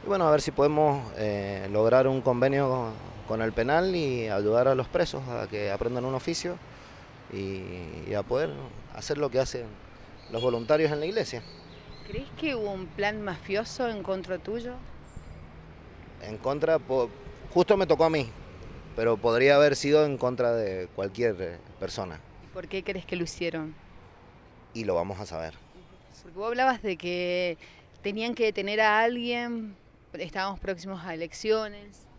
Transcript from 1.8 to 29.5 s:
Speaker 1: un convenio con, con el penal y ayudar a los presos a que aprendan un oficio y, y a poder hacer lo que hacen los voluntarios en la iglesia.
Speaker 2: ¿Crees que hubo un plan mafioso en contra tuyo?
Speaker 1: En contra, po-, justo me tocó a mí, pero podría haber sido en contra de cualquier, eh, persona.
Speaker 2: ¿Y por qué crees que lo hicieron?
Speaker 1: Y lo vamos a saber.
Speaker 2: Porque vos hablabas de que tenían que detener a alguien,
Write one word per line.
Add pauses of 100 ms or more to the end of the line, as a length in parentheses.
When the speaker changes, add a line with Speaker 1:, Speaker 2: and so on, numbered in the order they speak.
Speaker 1:
un
convenio
con, (340)
con
el
penal
y
ayudar
a
los
presos
a
que
aprendan
un
oficio (760)
y,
y
a
poder (440)
hacer
lo
que
hacen (680)
los
voluntarios
en
la
iglesia. (640)
Speaker 2:
¿Crees (100)
que
hubo
un
plan
mafioso
en
contra
tuyo? (1500)
Speaker 1:
En
contra,
po-, (420)
justo
me
tocó
a
mí, (680)
pero
podría
haber
sido
en
contra
de
cualquier,
eh, (240)
persona. (240)
Speaker 2:
¿Y
por
qué
crees
que
lo
hicieron? (1000)
Speaker 1:
Y
lo
vamos
a
saber. (680)
Speaker 2:
Porque
vos
hablabas
de
que (440)
tenían
que
detener
a
alguien, (380)